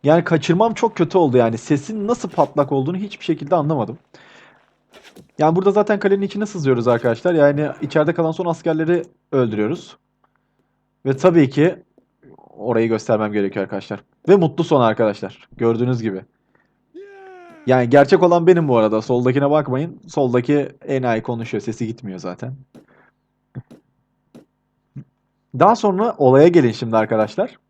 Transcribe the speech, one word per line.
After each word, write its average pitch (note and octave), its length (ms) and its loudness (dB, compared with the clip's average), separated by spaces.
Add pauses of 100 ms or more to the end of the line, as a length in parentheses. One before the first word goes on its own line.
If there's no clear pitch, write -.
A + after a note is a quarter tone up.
Yani E3 200 4
kaçırmam F3+ 500 0
çok A3 220 -2
kötü F#3 220 0
oldu C3+ 180 2
yani. A2+ 220 2
Sesin G3+ 480 -6
nasıl A3+ 220 -4
patlak C#3+ 440 -2
olduğunu C#3 240 -4
hiçbir G3+ 280 -12
şekilde D#3+ 300 -4
anlamadım. C#3+ 440 -2 (1400)
Yani D#3 180 2
burada F#3+ 140 2
zaten G#3 280 0
kalenin G3 240 0
içine G3+ 240 -6
sızıyoruz C3+ 420 -2
arkadaşlar. A#2+ 460 0
Yani C#3+ 340 2 (140)
içeride D3+ 320 0
kalan D#3+ 180 -2
son F3 140 -6
askerleri D#3+ 560 -2 (300)
öldürüyoruz. A2+ 640 -2 (1080)
Ve C3+ 100 0
tabii E3 340 4
ki D#3+ 320 0 (760)
orayı A2+ 320 -2
göstermem A2 440 -2
gerekiyor G2 300 -4
arkadaşlar. G2 380 -10 (280)
Ve G3 80 8
mutlu E3 280 0
son C#3+ 160 2
arkadaşlar. G#2+ 760 -2
Gördüğünüz A#2 460 -2
gibi. F#2+ 200 -6 (1400)
Yani B2 240 2
gerçek C#3+ 320 6
olan E3+ 240 4
benim E3+ 220 4
bu B2 80 2
arada. A2 260 2
Soldakine C3 480 0
bakmayın. D3 580 -4
Soldaki C3+ 600 0 (180)
enayi B2 360 -2
konuşuyor. A#2 380 -8
Sesi A2+ 260 -8
gitmiyor G#2+ 320 -12
zaten. F#2 360 -12 (3000)
Daha G3+ 180 4
sonra G#3 420 -2
olaya C#3 300 6
gelin C#3+ 240 4
şimdi A2+ 240 -4
arkadaşlar. A2 640 -2 (120)